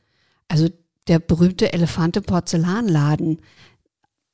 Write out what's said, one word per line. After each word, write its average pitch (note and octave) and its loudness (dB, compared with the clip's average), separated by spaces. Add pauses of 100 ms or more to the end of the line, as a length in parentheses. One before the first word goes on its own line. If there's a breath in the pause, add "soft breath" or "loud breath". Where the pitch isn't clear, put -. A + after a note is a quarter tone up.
(480)
Also, D#3+ 0 (400)
der E3 4
berühmte F3 0
Elefant E3+ -2
im G#3 -4
Porzellanladen, E3 -2 (920 soft breath)